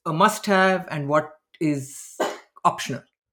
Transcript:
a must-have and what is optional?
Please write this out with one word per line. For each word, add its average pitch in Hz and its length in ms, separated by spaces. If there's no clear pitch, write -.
a 165 80
must-have 190 760
and 147 200
what 151 220
is 143 580
optional? - 380